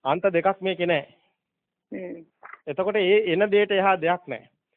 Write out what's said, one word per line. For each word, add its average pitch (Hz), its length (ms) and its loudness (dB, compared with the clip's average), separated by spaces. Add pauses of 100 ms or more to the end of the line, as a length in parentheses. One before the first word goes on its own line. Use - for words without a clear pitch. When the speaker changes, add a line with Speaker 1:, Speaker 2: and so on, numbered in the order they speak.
Speaker 1:
අන්ත 151 200 0
දෙකක් 190 360 0
මේකේ 175 260 -2
නෑ. 160 200 0 (840)
Speaker 2:
හ්ම්. 180 280 -12 (440)
Speaker 1:
එතකොට 185 320 -4
ඒ 208 320 4
එන 185 220 2
දෙයට 202 220 2
එහා 196 260 2
දෙයක් 170 300 -2
නෑ. 117 220 -12 (280)